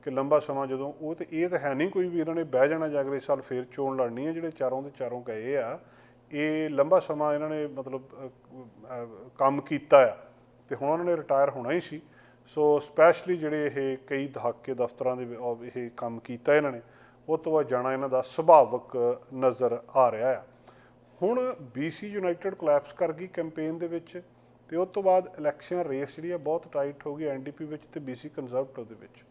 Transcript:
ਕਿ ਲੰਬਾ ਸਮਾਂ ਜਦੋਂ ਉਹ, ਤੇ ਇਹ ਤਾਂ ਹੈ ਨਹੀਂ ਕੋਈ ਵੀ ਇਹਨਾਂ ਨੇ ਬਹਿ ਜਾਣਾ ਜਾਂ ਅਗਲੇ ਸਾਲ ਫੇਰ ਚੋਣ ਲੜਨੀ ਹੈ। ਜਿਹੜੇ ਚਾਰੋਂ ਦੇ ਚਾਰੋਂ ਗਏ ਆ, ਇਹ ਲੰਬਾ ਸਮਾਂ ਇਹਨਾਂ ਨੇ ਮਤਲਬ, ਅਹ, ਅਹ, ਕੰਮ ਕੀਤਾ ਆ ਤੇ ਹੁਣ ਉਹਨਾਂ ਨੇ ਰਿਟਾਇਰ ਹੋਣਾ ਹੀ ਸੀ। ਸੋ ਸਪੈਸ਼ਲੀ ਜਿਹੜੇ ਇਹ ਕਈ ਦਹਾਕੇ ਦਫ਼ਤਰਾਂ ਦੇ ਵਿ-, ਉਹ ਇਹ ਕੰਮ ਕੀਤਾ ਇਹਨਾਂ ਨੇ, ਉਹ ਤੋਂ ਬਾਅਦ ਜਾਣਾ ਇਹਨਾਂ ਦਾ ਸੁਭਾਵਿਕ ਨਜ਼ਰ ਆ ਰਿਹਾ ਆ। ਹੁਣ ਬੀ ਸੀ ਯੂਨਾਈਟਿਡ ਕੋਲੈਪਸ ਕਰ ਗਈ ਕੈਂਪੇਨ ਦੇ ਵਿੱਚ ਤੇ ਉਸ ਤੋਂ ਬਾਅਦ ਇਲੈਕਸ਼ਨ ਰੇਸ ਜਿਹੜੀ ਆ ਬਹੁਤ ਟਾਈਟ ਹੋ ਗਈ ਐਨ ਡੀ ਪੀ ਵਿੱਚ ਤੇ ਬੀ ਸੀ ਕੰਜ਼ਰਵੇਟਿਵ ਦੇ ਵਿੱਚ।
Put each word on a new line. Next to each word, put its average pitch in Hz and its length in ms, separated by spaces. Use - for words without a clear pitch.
ਕਿ 143 80
ਲੰਬਾ 139 280
ਸਮਾਂ 139 280
ਜਦੋਂ 135 340
ਉਹ, 160 140
ਤੇ 160 160
ਇਹ 165 180
ਤਾਂ 175 100
ਹੈ 139 140
ਨਹੀਂ 151 160
ਕੋਈ 185 200
ਵੀ 170 100
ਇਹਨਾਂ 160 160
ਨੇ 165 80
ਬਹਿ 135 260
ਜਾਣਾ 160 180
ਜਾਂ 147 140
ਅਗਲੇ 139 180
ਸਾਲ 135 220
ਫੇਰ 127 300
ਚੋਣ 135 260
ਲੜਨੀ 123 300
ਹੈ। 165 40
ਜਿਹੜੇ 165 200
ਚਾਰੋਂ 131 320
ਦੇ 143 140
ਚਾਰੋਂ 123 260
ਗਏ 120 340
ਆ, 131 220
ਇਹ 156 380
ਲੰਬਾ 147 300
ਸਮਾਂ 151 340
ਇਹਨਾਂ 151 160
ਨੇ 151 180
ਮਤਲਬ, 131 340
ਅਹ, 135 260
ਅਹ, 120 1080
ਕੰਮ 139 240
ਕੀਤਾ 139 500
ਆ 98 60
ਤੇ 135 60
ਹੁਣ 139 140
ਉਹਨਾਂ 170 160
ਨੇ 175 120
ਰਿਟਾਇਰ 139 320
ਹੋਣਾ 127 220
ਹੀ 175 80
ਸੀ। 151 220
ਸੋ 147 340
ਸਪੈਸ਼ਲੀ 170 580
ਜਿਹੜੇ 151 380
ਇਹ 135 220
ਕਈ 139 200
ਦਹਾਕੇ 127 460
ਦਫ਼ਤਰਾਂ 127 440
ਦੇ 123 80
ਵਿ-, 120 120
ਉਹ 120 200
ਇਹ 123 220
ਕੰਮ 117 220
ਕੀਤਾ 123 360
ਇਹਨਾਂ 147 160
ਨੇ, - 100
ਉਹ 160 80
ਤੋਂ 160 160
ਬਾਅਦ 151 140
ਜਾਣਾ 131 260
ਇਹਨਾਂ 135 160
ਦਾ 127 120
ਸੁਭਾਵਿਕ 123 1000
ਨਜ਼ਰ 123 460
ਆ 127 160
ਰਿਹਾ 113 200
ਆ। 110 120
ਹੁਣ 247 380
ਬੀ 135 280
ਸੀ 208 180
ਯੂਨਾਈਟਿਡ 190 480
ਕੋਲੈਪਸ 147 380
ਕਰ 165 200
ਗਈ 175 140
ਕੈਂਪੇਨ 160 500
ਦੇ 170 100
ਵਿੱਚ 170 340
ਤੇ 160 80
ਉਸ 185 120
ਤੋਂ 196 140
ਬਾਅਦ 185 260
ਇਲੈਕਸ਼ਨ 156 420
ਰੇਸ 139 340
ਜਿਹੜੀ 165 160
ਆ 175 60
ਬਹੁਤ 156 340
ਟਾਈਟ 143 360
ਹੋ 143 80
ਗਈ 156 100
ਐਨ 135 180
ਡੀ 143 80
ਪੀ 156 140
ਵਿੱਚ 151 180
ਤੇ 165 60
ਬੀ 131 160
ਸੀ 147 140
ਕੰਜ਼ਰਵੇਟਿਵ 131 560
ਦੇ 107 100
ਵਿੱਚ। 101 360